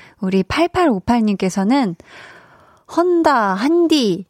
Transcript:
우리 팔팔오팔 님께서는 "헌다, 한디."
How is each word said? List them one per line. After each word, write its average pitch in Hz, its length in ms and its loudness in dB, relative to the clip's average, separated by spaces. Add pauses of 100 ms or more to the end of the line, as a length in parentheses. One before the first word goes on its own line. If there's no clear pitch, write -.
(200)
우리 190 240 0
팔팔오팔 285 800 0
님께서는 202 720 0 (1000)
"헌다, 320 580 2
한디." 262 760 0